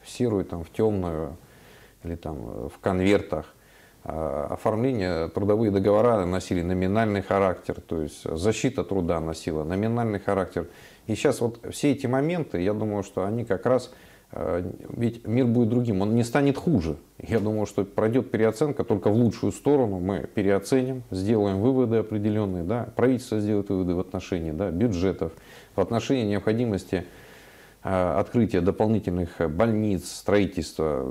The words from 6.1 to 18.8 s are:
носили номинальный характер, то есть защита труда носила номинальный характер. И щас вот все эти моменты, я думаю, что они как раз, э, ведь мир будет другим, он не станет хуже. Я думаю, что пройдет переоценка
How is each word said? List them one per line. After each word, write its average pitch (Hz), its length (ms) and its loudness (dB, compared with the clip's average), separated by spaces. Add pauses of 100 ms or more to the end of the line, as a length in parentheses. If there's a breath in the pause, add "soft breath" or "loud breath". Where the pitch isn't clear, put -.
носили 92 340 -2
номинальный 95 600 0
характер, 95 580 0
то 80 220 -6
есть 76 220 -8
защита 92 600 -2
труда 87 360 0
носила 80 440 -4
номинальный 107 540 -2
характер. 95 500 -2 (380 loud breath)
И 110 80 -2
щас 127 260 0
вот 117 180 -2 (120)
все 147 220 0
эти 123 140 -2
моменты, 139 540 -2
я 98 140 0
думаю, 104 280 -2
что 95 220 -4
они 110 220 -4
как 92 180 -2
раз, 123 260 2 (420 loud breath)
э, 85 300 -4 (280)
ведь 117 360 -4
мир 120 200 2
будет 117 240 4
другим, 117 320 2
он 107 120 2
не 117 100 4
станет 139 340 2
хуже. 82 380 0 (220)
Я 113 200 -2
думаю, 104 280 0
что - 180 -2
пройдет 113 480 0
переоценка 110 500 0